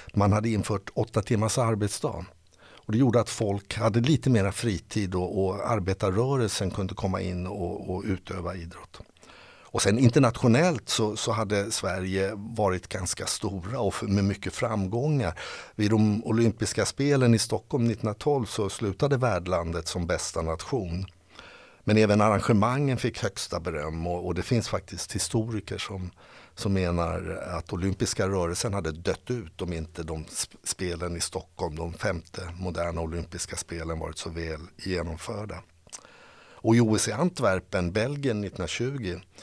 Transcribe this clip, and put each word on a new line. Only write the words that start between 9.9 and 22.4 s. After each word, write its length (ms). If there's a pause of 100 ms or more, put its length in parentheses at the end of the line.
internationellt 880
så, 260
så 160
hade 400
Sverige 640
varit 520
ganska 380
stora 540
och 140
f-, 160
med 140
mycket 300
framgångar. 840 (360)
Vid 160
de 320
olympiska 640
spelen 480
i 60
Stockholm 460
nittonhundratolv 600
så 240
slutade 480
värdlandet 720
som 200
bästa 340
nation. 640 (800)
Men 100
även 240
arrangemangen 760